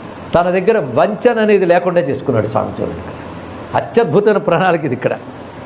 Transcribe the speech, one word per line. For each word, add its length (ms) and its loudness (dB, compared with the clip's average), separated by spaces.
తన 60 6
దగ్గర 380 2
వంచన 600 2
అనేది 260 4
లేకుండా 360 4
చేసుకున్నాడు 460 0
స్వామి. 340 -2
చూడండి, 180 -4
అత్యద్భుతమైన 600 2
ప్రణాళిక 480 0
ఇది. 80 -2
ఇక్కడ 180 -2